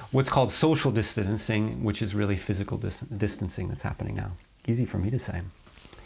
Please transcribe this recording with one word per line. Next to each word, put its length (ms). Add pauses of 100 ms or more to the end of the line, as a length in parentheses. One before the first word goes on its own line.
(120)
what's 180
called 200
social 420
distancing, 920
which 180
is 140
really 220
physical 400
dis-, 240
distancing 680
that's 140
happening 340
now. 160 (340)
Easy 200
for 120
me 140
to 80
say. 220 (640)